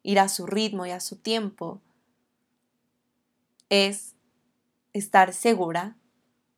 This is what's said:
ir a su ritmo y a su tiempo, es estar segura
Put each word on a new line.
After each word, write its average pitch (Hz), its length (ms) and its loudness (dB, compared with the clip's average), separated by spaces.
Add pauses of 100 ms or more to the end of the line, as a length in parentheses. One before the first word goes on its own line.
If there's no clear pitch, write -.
ir 196 180 4
a 190 80 6
su 180 180 -6
ritmo 202 400 -4
y 180 40 -8
a 180 100 -10
su - 160 -10
tiempo, 202 640 -6 (1900)
es 202 460 0 (800)
estar 190 400 4
segura 185 640 -2 (600)